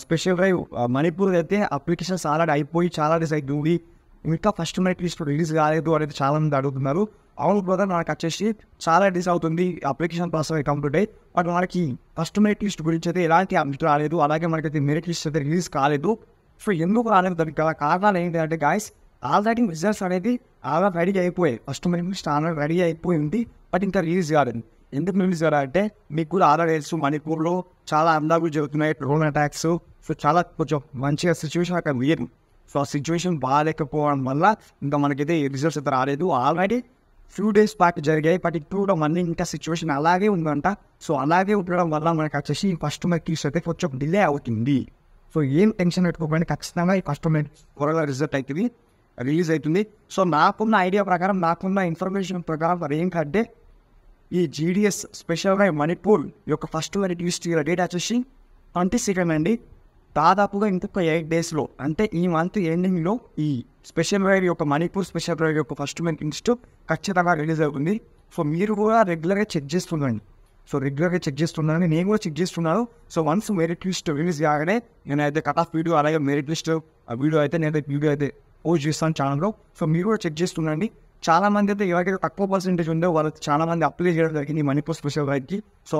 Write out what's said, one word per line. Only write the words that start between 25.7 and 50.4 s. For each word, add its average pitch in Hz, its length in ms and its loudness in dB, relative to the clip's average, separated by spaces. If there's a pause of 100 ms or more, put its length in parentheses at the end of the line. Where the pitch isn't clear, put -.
మీకు 160 200 -4
కూడా 185 180 6
already 160 240 2
తెలుసు, 151 260 -6
మణిపూర్లో 156 500 0 (380)
చాలా 160 180 4 (100)
అందాలు 165 380 2
జరుగుతున్నాయి, 151 360 0 (100)
డ్రోన్ 151 260 2
అటాక్స్. 147 400 0 (360)
So, - 60 -4 (120)
చాలా 160 180 4 (160)
కొంచెం 151 220 0 (260)
మంచిగా 160 280 2 (100)
సిచ్యువేషన్ 170 380 -2
అక్కడ 143 140 -2 (120)
లేదు. 151 180 2 (460)
So, - 100 -2
ఆ 135 140 -4
సిచ్యువేషన్ 165 500 -2
బాగాలేకపోవడం 147 720 0 (120)
వల్ల 180 240 4 (280)
ఇంకా 143 120 -2 (100)
మనకైతే 143 280 0 (220)
రిజల్ట్స్ 151 260 -2
అయితే 139 180 -2
రాలేదు. 139 260 -2 (160)
Already 185 380 0 (560)
few 202 200 0
days 214 240 4
back 175 160 4 (120)
జరిగాయి, 160 360 4
but 170 140 0
ఇప్పుడు 185 240 -8
కూడా 190 200 2
మళ్ళీ 160 180 0 (100)
ఇంకా 170 220 -4
సిచ్యువేషన్ 165 440 -4
అలాగే 180 380 2
ఉందంట. 156 320 0 (380)
So, - 80 -2 (100)
అలాగే 185 380 2
ఉండడం 180 340 0
వల్ల 151 140 0 (100)
మనకు 156 220 -2
వచ్చేసి - 320 -4
ఈ 170 100 -2
ఫస్ట్ - 280 -6
మెరిట్ 165 220 0
లిస్ట్ 156 160 -2
అయితే 151 200 -2
కొంచెం 165 220 -2 (120)
డిలే 165 260 2
అవుతుంది. 131 500 0 (540)
So, 165 60 -2 (220)
ఏం 208 80 6 (100)
టెన్షన్ 175 300 2
పెట్టుకోకండి, 160 440 -2
ఖచ్చితంగా 175 480 -2
ఈ - 80 -6
ఫస్ట్ 147 260 -2
మెరిట్ 151 160 0 (280)
త్వరగా 151 340 0
రిజల్ట్ 139 260 -2
అవుతుంది, 139 260 -4 (640)
రిలీజ్ 160 260 0
అవుతుంది. 160 280 0 (320)
So, 185 80 2 (160)
నాకున్న 208 360 2 (140)